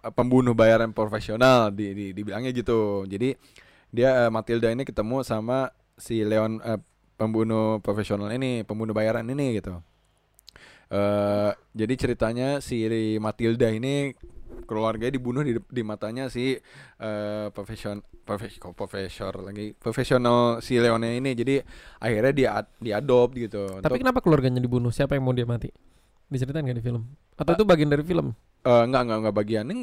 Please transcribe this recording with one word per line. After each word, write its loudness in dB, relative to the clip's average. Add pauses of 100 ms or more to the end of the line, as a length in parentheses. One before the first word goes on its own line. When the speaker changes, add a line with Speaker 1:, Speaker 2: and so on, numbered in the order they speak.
(100)
Speaker 1:
pembunuh 4
bayaran 6
profesional 2
di, -6
di, -8
dibilangnya -6
gitu. 0
Jadi -2 (540)
dia, 2 (120)
eh, 4
Matilda 0
ini -2
ketemu -4
sama -2 (360)
si -4
Leon, 0
eh, -4 (360)
pembunuh 0
profesional -2
ini, -4
pembunuh -6
bayaran 0
ini -2
gitu. -6 (1080)
Eh, 2 (200)
jadi -2
ceritanya -2 (100)
si -4 (320)
Matilda 0
ini -4 (520)
keluarganya -2
dibunuh -4
di, -2
di -6
matanya -8
si, -2 (420)
eh, -6
profesion-, -10 (200)
profes-, -8
kok -16
profesor -8 (120)
lagi, -10
profesional 2
si -2
Leonnya 2
ini. -4
Jadi 0 (420)
akhirnya 0
dia 4
ad-, -4
diadop 2
gitu. -6 (120)
Speaker 2:
Tapi -12
Speaker 1:
Untuk 0
Speaker 2:
kenapa 0
keluarganya 4
dibunuh? 0
Siapa 0
yang 0
mau 0
dia 0
mati? -4 (580)
Diceritain -4
nggak -4
di -4
film? -4 (320)
Atau -4
Speaker 1:
Eh, 4
Speaker 2:
itu 2
bagian 6
dari 2
film? -2 (300)
Speaker 1:
eh, 6
nggak, 2
nggak, 0
nggak 0
bagian. 0
Ini -6